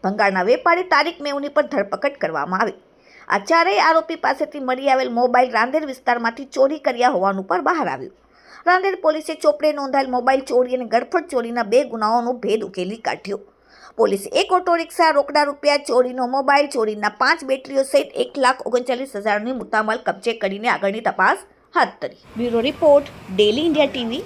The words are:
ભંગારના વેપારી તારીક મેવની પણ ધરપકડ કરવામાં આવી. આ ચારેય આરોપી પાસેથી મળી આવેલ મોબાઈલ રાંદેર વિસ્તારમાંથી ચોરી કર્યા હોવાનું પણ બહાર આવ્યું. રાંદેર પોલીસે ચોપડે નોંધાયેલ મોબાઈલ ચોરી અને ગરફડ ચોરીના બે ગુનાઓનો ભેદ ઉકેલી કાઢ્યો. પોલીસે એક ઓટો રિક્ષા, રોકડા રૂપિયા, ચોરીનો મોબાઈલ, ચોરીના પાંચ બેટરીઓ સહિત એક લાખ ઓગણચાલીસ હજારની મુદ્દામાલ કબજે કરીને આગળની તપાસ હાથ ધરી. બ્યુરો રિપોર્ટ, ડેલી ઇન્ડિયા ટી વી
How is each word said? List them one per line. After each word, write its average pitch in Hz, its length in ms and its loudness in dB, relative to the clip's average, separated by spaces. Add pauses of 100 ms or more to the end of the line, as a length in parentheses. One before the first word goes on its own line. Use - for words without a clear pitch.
ભંગારના 196 440 0
વેપારી 339 420 2
તારીક 311 360 0
મેવની 285 300 -4
પણ 294 180 0
ધરપકડ 196 460 -4
કરવામાં 160 440 -2
આવી. - 160 -6 (480)
આ 202 120 0 (100)
ચારેય 339 340 2
આરોપી 320 340 2
પાસેથી 294 440 -4
મળી 262 300 -2
આવેલ 254 260 2
મોબાઈલ 247 360 2
રાંદેર 262 320 2
વિસ્તારમાંથી 240 720 -4
ચોરી 277 320 2
કર્યા 247 260 2
હોવાનું 190 360 -2
પણ 349 180 0
બહાર 320 180 0
આવ્યું. 135 260 -6 (540)
રાંદેર 370 400 2
પોલીસે 311 300 -2 (100)
ચોપડે 587 320 2
નોંધાયેલ 269 380 -2
મોબાઈલ 262 340 2
ચોરી 254 300 2
અને 233 160 -8
ગરફડ 320 360 -2
ચોરીના 233 400 -2
બે 254 100 6 (120)
ગુનાઓનો 233 400 0 (100)
ભેદ 214 240 -2
ઉકેલી 190 400 -8
કાઢ્યો. 190 320 -6 (560)
પોલીસે 196 320 0 (140)
એક 381 100 0
ઓટો 359 300 2
રિક્ષા, 330 300 2
રોકડા 285 340 2
રૂપિયા, 285 420 0
ચોરીનો 254 400 0
મોબાઈલ, 277 480 2
ચોરીના 208 460 -2
પાંચ 285 320 0
બેટરીઓ 269 400 -2
સહિત - 320 0
એક 262 180 -4
લાખ 254 240 2
ઓગણચાલીસ 247 500 -2
હજારની 214 440 -2
મુદ્દામાલ 220 440 -2
કબજે 208 380 -4
કરીને 202 320 -4
આગળની 208 340 -4
તપાસ 240 400 0 (240)
હાથ 285 240 0
ધરી. - 240 -12 (140)
બ્યુરો 233 340 -2
રિપોર્ટ, 294 480 4 (140)
ડેલી 214 400 2
ઇન્ડિયા - 200 2
ટી 240 200 -6
વી 330 140 -6